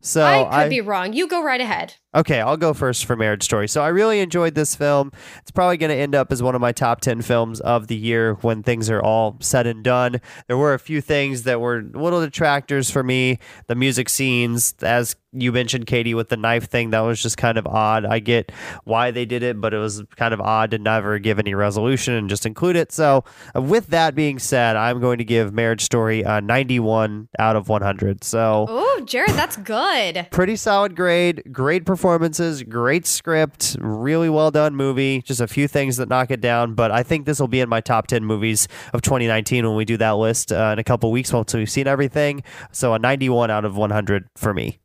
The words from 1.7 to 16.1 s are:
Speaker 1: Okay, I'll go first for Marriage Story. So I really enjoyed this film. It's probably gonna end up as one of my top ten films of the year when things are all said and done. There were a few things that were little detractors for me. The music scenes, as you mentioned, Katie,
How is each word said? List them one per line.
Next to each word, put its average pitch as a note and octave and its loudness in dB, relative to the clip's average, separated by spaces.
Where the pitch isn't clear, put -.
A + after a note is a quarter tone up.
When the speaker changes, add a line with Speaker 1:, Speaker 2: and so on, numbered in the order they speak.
Speaker 1:
Okay, D3 2
I'll C3 0
go D#3+ 0
first B2+ -2
for B2 -2
Marriage G#2+ 0
Story. G#2 -2
So D3+ -2
I D3+ 0
really G#3 2
enjoyed E3+ -2
this D3+ -2
film. C#3+ 0
It's - -20
probably F3+ 2
gonna D#3 0
end C#3 -2
up C3+ 2
as A#2+ -2
one B2+ 2
of B2 0
my B2 2
top A#2+ 0
ten A#2 -2
films A#2 0
of A2+ 0
the A#2 -4
year A2+ 0
when A2+ -2
things A2+ 0
are A2 0
all A2 2
said B2 0
and A2 -4
done. B2 2
There B2 -2
were C#3+ 2
a B2+ -2
few D#3 -4
things C#3 -2
that A#2+ 0
were A#2+ -2
little E3+ 0
detractors C#3+ 0
for C#3 0
me. B2+ 2
The A#2 -2
music B2+ 0
scenes, A#2+ 0
as A#2+ 0
you B2 0
mentioned, A#2+ -2
Katie, A#2 0